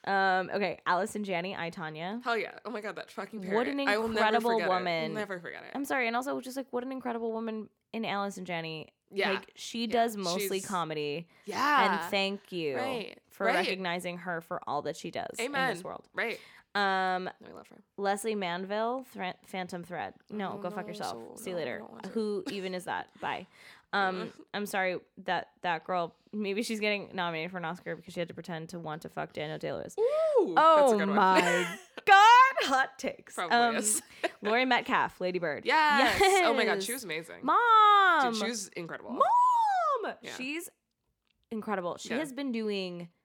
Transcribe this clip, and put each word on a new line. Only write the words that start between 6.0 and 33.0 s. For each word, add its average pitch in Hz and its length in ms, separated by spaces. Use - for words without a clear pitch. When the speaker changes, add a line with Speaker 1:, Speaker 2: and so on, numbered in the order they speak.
Speaker 1:
and 226 80
also 269 260
just, 254 160
like, 269 140
what 240 120
an 262 80
incredible 233 400
woman 220 380
in 226 120
Alice 202 320
and 185 100
Janney. 160 420
Speaker 2:
Yeah. 190 220
Speaker 1:
Like, - 220
she - 300
Speaker 2:
Yeah. 226 80
Speaker 1:
does 233 240
mostly 190 420
Speaker 2:
She's 190 80
Speaker 1:
comedy. 160 600
Speaker 2:
Yeah. 214 560
Speaker 1:
And 170 100
thank 196 400
you 160 260
Speaker 2:
Right. 254 420
Speaker 1:
for - 180
Speaker 2:
Right. 247 100
Speaker 1:
recognizing 180 600
her 175 220
for 175 260
all 143 160
that 147 120
she 175 160
does - 280
in 226 80
Speaker 2:
Amen. 269 280
Speaker 1:
this 175 80
world. - 320
Speaker 2:
Right. 214 240
Speaker 1:
Um, 185 560
Speaker 2:
I - 80
love - 140
her. - 160
Speaker 1:
Leslie 202 360
Manville, 208 720
Thre-, 190 220
Phantom 180 380
Thread. 170 300
No, 196 240
Speaker 2:
Oh, 147 40
Speaker 1:
go 190 140
fuck 185 140
Speaker 2:
no, - 20
Speaker 1:
yourself. 175 300
Speaker 2:
so, - 60
Speaker 1:
See 202 60
you 180 80
Speaker 2:
no, 165 40
I 147 40
Speaker 1:
later. 117 140
Speaker 2:
don't - 120
want - 140
to. 190 60
Speaker 1:
Who 208 380
even 190 240
is 180 120
that? 95 300
Speaker 2:
<laughs> - 60
Speaker 1:
Bye. 180 240
Um, 185 280
Speaker 2:
Ugh. - 320
Speaker 1:
I'm 208 120
sorry 190 320
that 180 240
that 170 200
girl, 170 320
maybe 208 320
she's 220 160
getting 202 340
nominated 175 380
for 190 60
an 170 80
Oscar 170 320
because 170 160
she 175 80
had 170 80
to 165 40
pretend 165 360
to 175 100
want 160 220
to 160 80
fuck 156 240
Daniel 151 240
Day-Lewis. - 420
Speaker 2:
Ooh, 539 560
Speaker 1:
Oh 320 220
Speaker 2:
that's 277 160
a - 20
good 202 140
one. 202 80
Speaker 1:
my 180 600
Speaker 2:
<laughs> - 160
Speaker 1:
God, 466 480
hot 262 280
takes. - 380